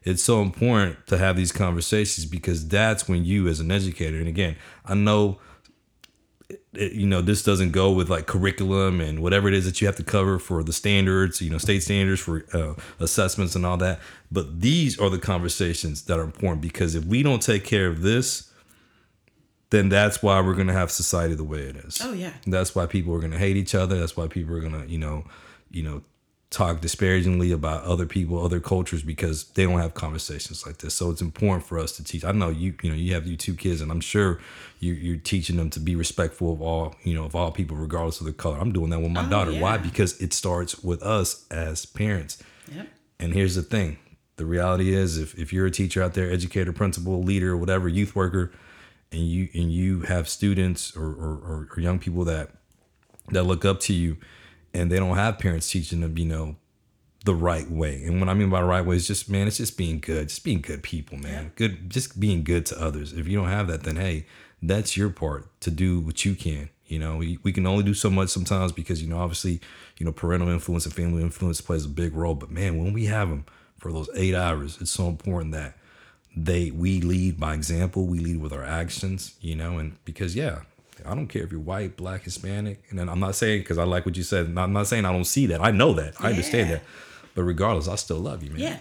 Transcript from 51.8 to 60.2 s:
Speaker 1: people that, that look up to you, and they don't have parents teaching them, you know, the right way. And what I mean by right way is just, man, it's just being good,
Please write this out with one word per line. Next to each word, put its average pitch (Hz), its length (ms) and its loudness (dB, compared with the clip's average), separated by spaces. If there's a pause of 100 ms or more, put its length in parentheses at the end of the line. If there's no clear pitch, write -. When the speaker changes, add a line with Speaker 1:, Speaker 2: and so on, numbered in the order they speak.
Speaker 1:
people 87 260 -2
that, 80 240 -2 (840)
that 92 120 2
look 90 220 2
up 98 160 4
to - 120 0
you, 85 240 0 (540)
and 87 200 0
they 90 60 4
don't 92 180 2
have 104 240 2
parents 82 280 0
teaching 85 340 -2
them, 80 140 -2
you 85 100 0
know, 80 300 -4 (720)
the 98 80 4
right 82 380 0
way. 76 340 -2
And 87 140 2
what 92 100 2
I 95 60 2
mean 101 160 4
by 92 100 4
right 90 240 4
way 90 120 4
is 87 100 0
just, - 200 -4
man, 101 200 2
it's 107 100 -2
just - 220 -4
being 82 200 -2
good, 76 300 -4